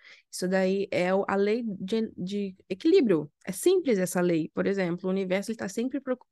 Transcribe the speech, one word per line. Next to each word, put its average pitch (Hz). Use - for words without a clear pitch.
Isso -
daí 190
é 180
o, 196
a -
lei 208
de, 214
de 196
equilíbrio. 196
É 190
simples 330
essa 180
lei. 170
Por 185
exemplo, 185
o 185
universo, 190
ele 220
tá 220
sempre 254
proc-, 254